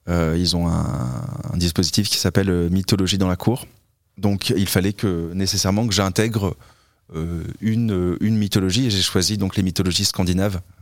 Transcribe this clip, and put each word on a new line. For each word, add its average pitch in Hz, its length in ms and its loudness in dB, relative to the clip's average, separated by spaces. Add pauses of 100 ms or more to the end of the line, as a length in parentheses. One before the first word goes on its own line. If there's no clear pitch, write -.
Euh, 82 320 2
ils 87 160 0
ont 85 120 0
un, 78 540 -2 (320)
un - 40 -2
dispositif 87 520 0
qui - 80 -2
s'appelle, 95 320 2
euh, 87 200 2
Mythologie 95 500 2
dans 95 80 2
la 90 80 2
cour. - 320 -2 (500)
Donc 98 320 0
il 95 180 2
fallait 95 260 2
que, 85 400 -2
nécessairement 98 540 0
que 101 60 -2
j'intègre, 101 640 0 (600)
euh, 82 280 -6 (180)
une, 110 300 0
euh, 90 300 0
une 110 160 2
mythologie, 101 500 2
et - 20 0
j'ai 98 120 0
choisi 95 360 0
donc 95 180 -2
les 101 80 2
mythologies 92 420 0
scandinaves, 92 540 0 (220)